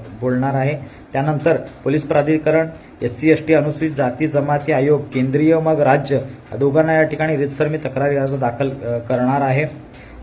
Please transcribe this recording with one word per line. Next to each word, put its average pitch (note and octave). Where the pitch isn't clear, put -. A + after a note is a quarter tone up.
बोलणार B2+
आहे. C#3
त्यानंतर D3
पोलीस -
प्राधिकरण, D#3
एससी, C3+
एसटी, D#3
अनुसूचित D3+
जाती C3+
जमाती C#3+
आयोग, C#3+
केंद्रीय C#3+
मग D#3
राज्य C#3+
या -
दोघांना D3
या D#3+
ठिकाणी D#3
रीतसर C#3+
मी D#3
तक्रारी C#3
अर्ज C3+
दाखल, C#3
अ, A#2+
करणार B2+
आहे. C#3